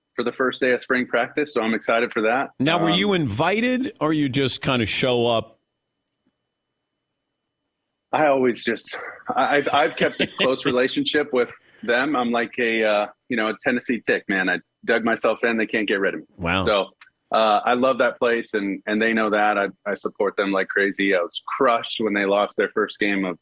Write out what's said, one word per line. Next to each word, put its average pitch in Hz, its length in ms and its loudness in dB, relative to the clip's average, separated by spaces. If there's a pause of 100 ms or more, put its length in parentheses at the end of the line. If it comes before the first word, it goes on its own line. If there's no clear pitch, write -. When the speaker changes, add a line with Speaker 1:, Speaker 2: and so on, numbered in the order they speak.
(160)
Speaker 1:
for 120 80 -4
the 120 80 -2
first 127 300 -2
day 127 120 2
of 120 80 0
spring 127 260 -2
practice. 127 460 -2
So 117 80 0
I'm 113 120 0
excited 117 400 0
for 117 80 -2
that. 117 380 0
Speaker 2:
Now, 156 180 2
were 165 140 0
Speaker 1:
Um, 175 80 2
Speaker 2:
you 202 140 0
invited 185 840 0
or 156 140 0
you 147 160 0
just 131 320 -2
kinda 123 240 0
show 123 400 0
up? 113 340 0 (2500)
Speaker 1:
I 151 160 2
always 131 360 2
just, - 320 -6 (400)
I, 131 220 2
I've, 143 160 0
I've 151 220 2
kept 156 260 -2
a 185 60 0
close 131 380 -2
Speaker 2:
<laughs> 139 60 0
Speaker 1:
relationship 135 600 0
with 123 180 0 (320)
them. 123 320 0
I'm 123 160 0
like 117 280 -2
a, 113 240 0
uh, 104 240 2 (220)
you 123 80 -2
know, 110 120 0
a 107 40 -4 (100)
Tennessee 123 420 -2
tick, 107 220 0
man. 95 220 0
I 90 100 0 (260)
dug 117 180 0
myself 113 400 0
in. 117 140 0
They 110 100 0
can't 107 200 -2
get 101 120 0
rid 95 160 0
of - 60 -10
me. - 40 -18 (120)
Speaker 2:
Wow. 92 280 0
Speaker 1:
So, 98 240 2 (420)
uh, 107 340 4
I 123 80 2
love 127 240 2
that 120 220 0
place, 117 340 -2
and, 98 320 -2
and 107 160 0
they 113 120 2
know 110 180 0
that. 104 260 2
I, 101 100 0 (180)
I 101 100 -4
support 98 420 -4
them 98 140 0
like 95 160 0
crazy. 98 480 0
I 90 40 2
was 85 280 -6
crushed 120 520 0
when 107 140 0
they 101 120 0
lost 101 320 0
their 101 120 0
first - 300 -4
game 101 260 0
of, 87 160 -6